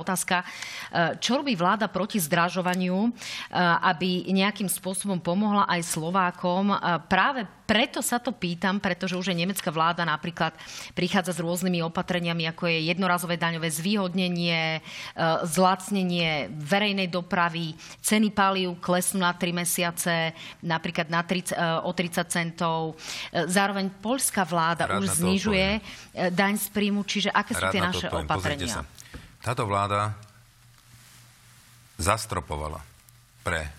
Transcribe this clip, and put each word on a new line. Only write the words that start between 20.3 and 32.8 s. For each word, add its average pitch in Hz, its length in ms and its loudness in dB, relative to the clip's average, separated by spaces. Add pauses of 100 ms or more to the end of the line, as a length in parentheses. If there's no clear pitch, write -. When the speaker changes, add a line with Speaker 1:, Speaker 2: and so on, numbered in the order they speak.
Speaker 1:
napríklad 165 480 -2
na 170 80 4
tridsať, 180 400 -2
e, 165 240 0
o 180 80 0
tridsať 175 400 -2
centov. 165 640 0 (320)
E, 160 160 0
zároveň 196 560 0
poľská 214 480 0
vláda 165 400 2
Speaker 2:
Rád 101 160 0
Speaker 1:
už 190 40 0
Speaker 2:
na - 40 0
to 160 80 0
Speaker 1:
znižuje, 190 560 2
Speaker 2:
odpoviem. - 560 -4
Speaker 1:
e, - 0 -
daň 196 240 2
z 208 160 -4
príjmu, 202 320 0
čiže - 240 -2
aké 208 240 0
sú 190 160 0
Speaker 2:
Rád 196 80 0
Speaker 1:
tie 180 80 2
Speaker 2:
na 180 80 -2
to 185 80 -2
Speaker 1:
naše 180 80 -6
Speaker 2:
odpoviem. 82 240 -4
Pozrite 147 320 -2
Speaker 1:
opatrenia? 101 160 -4
Speaker 2:
sa. - 640 -18
Táto 110 240 -2
vláda 101 480 0 (1800)
zastropovala 80 800 -2 (680)